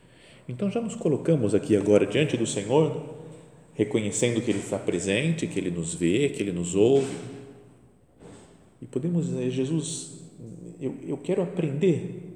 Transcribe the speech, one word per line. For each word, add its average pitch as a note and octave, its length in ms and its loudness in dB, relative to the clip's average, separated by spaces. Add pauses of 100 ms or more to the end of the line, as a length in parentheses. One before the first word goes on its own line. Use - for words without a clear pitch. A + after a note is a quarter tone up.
(480)
Então C3 220 -4
já A#3 100 -2
nos A3+ 140 -4
colocamos C3+ 600 2
aqui G#2 200 4
agora G2+ 300 6
diante D3 320 2
do A#2 80 0
Senhor, C3 720 0 (580)
reconhecendo A2+ 640 0
que A2 120 -2
Ele G2+ 80 0
está G2 180 -4
presente, G2 720 0
que - 100 -6
Ele F#2 140 -2
nos E2+ 240 -6
vê, F#2 340 2
que - 140 -4
Ele G2 80 -2
nos F2 240 -4
ouve. B2+ 360 6 (1700)
E C3 60 -14
podemos D#3 400 -2
dizer, B2+ 240 -2
"Jesus, C3+ 720 -4 (580)
eu, - 160 -6 (120)
eu C3+ 100 -4
quero F#3+ 240 -2
aprender D#3+ 800 0 (140)